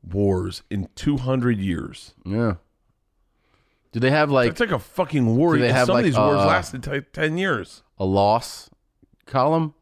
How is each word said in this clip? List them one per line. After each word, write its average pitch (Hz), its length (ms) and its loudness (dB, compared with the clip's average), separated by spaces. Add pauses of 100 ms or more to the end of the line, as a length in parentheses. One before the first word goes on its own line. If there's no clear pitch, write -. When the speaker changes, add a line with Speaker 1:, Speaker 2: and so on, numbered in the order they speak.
(120)
Speaker 1:
wars 95 580 -2
in 98 260 -6
two 147 220 -2
hundred 123 420 0
years. - 540 -6 (120)
Speaker 2:
Yeah. 104 300 -2 (1400)
Do 117 100 -6
they 131 100 2
have, 151 180 2
like, 127 200 4
Speaker 1:
That's - 100 -8
like 233 120 0
a 127 80 -2
fucking 127 580 -2
war. 165 160 4
Speaker 2:
do 147 80 2
they 123 60 2
Speaker 1:
And 117 100 2
Speaker 2:
have, 123 100 4
Speaker 1:
some 117 80 2
Speaker 2:
like, 120 60 4
Speaker 1:
of 117 100 2
these 117 60 0
wars 104 240 2
Speaker 2:
uh, 98 60 4
Speaker 1:
lasted 165 360 -2
t-, 139 180 -6 (120)
ten 156 240 -4
years. 170 440 -4 (160)
Speaker 2:
a 98 80 -4
loss 101 640 0 (560)
column? 151 560 0